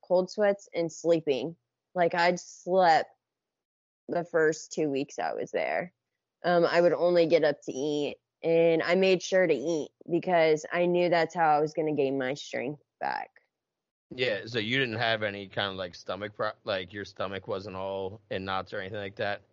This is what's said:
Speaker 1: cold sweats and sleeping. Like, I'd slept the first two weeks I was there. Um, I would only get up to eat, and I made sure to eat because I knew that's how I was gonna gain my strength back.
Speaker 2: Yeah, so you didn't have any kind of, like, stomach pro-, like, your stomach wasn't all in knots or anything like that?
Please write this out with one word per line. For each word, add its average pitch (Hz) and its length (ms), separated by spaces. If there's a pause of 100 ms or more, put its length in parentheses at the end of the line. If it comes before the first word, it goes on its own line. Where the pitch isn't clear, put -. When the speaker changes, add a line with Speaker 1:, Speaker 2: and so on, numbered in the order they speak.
Speaker 1:
cold 185 260
sweats 202 440
and 165 180
sleeping. 156 640 (380)
Like, 170 200
I'd 175 260
slept 175 680 (1000)
the 170 180
first 160 480
two 156 160
weeks 139 300
I 78 140
was - 180
there. 82 420 (500)
Um, 175 220
I 165 160
would 175 120
only 170 340
get 156 160
up 147 200
to - 80
eat, 143 460 (260)
and 165 400
I 170 120
made 190 280
sure 185 240
to 160 60
eat 143 380 (200)
because 160 600
I 175 140
knew 175 240
that's 165 260
how 156 220
I 147 40
was 156 120
gonna 156 220
gain 135 220
my 131 180
strength 127 480 (160)
back. - 320 (840)
Speaker 2:
Yeah, 110 300
so 113 140
you 113 200
didn't 117 180
have 113 260
any 101 240
kind 101 240
of, 95 60
like, 90 180
stomach 104 400
pro-, 107 160 (120)
like, 95 300
your 101 120
stomach 95 420
wasn't 98 280
all 95 540
in 95 160
knots 95 280
or 107 60
anything 98 200
like 98 180
that? 101 240 (120)